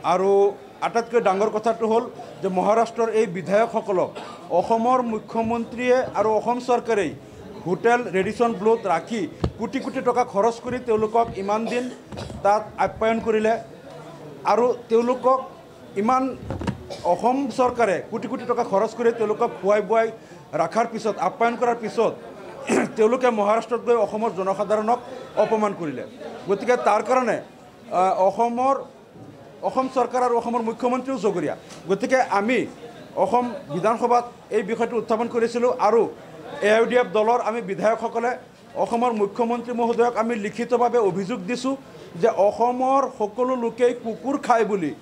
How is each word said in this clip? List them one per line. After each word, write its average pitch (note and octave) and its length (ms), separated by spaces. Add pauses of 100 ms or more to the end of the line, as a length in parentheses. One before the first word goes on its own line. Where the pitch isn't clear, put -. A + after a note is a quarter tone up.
আৰু F3+ 260 (520)
আটাইতকৈ A3+ 400
ডাঙৰ G3 280
কথাটো A3+ 380
হ'ল A3+ 160 (340)
যে F#3 120
মহাৰাষ্ট্ৰৰ A3 600
এই A3 160
বিধায়কসকলক F#3+ 840 (400)
অসমৰ A3+ 520
মুখ্যমন্ত্ৰীয়ে A#3 960 (160)
আৰু G3+ 160
অসম A3 300
চৰকাৰেই A3+ 520 (500)
হোটেল A#3 380 (140)
ৰেডিচন G#3+ 400
ব্লুত G#3+ 320
ৰাখি F#3 360 (360)
কোটি A#3 220
কোটি C4 220
টকা B3 220
খৰচ A3+ 380
কৰি B3 180
তেওঁলোকক A3 480 (100)
ইমান G3+ 280
দিন B3 180 (600)
তাত G#3 200 (140)
আপ্যায়ন A3 420
কৰিলে A3 340 (920)
আৰু G#3 200 (240)
তেওঁলোকক B3 500 (560)
ইমান B3 280 (800)
অসম G3 340 (120)
চৰকাৰে A#3 480 (140)
কোটি A3 160
কোটি A#3 180
টকা A#3+ 180
খৰচ G3+ 300
কৰি A#3 180
তেওঁলোকক G#3+ 460
খুৱাই G#3 240
বুৱাই A3+ 260 (460)
ৰখাৰ D#3+ 320
পিছত, A3+ 320
আপ্যায়ন G#3 400
কৰাৰ A#3 180
পিছত A3 380 (400)
<clears throat> - 440
তেওঁলোকে B3 320
মহাৰাষ্ট্ৰত A3 520
গৈ A3+ 140
অসমৰ G#3+ 420
জনসাধাৰণক G#3 640 (360)
অপমান G#3+ 380
কৰিলে। C#3+ 300 (420)
গতিকে G3+ 320
তাৰ G#3+ 240
কাৰণে, A#3 360
আহ, - 840
অসমৰ, A#3 540 (840)
অসম B3+ 280
চৰকাৰ B3 340
আৰু A#3+ 140
অসমৰ A#3 240
মুখ্যমন্ত্ৰীও B3+ 560
জগৰীয়া। F3 380 (320)
গতিকে A#3+ 320 (100)
আমি G#3 300 (560)
অসম G#3+ 300 (280)
বিধানসভাত A#3 520 (240)
এই G#3+ 140
বিষয়টো A3+ 340
উত্থাপন A3 300
কৰিছিলোঁ A#3 520
আৰু G#3 220 (600)
এ G3+ 80
আই A3 100
ইউ A3+ 60
ডি A3 100
এফ B3 180
দলৰ A3 280
আমি A3 200
বিধায়কসকলে A3 680 (440)
অসমৰ A#3 380
মুখ্যমন্ত্ৰী A#3 600
মহোদয়ক A#3 440
আমি A#3 180
লিখিতভাৱে A#3 640
অভিযোগ G3+ 440
দিছোঁ B3 340 (400)
যে F3+ 220
অসমৰ B3 640 (160)
সকলো B3 380
লোকেই A#3+ 380
কুকুৰ A#3+ 440
খায় A3+ 280
বুলি F#3+ 260 (100)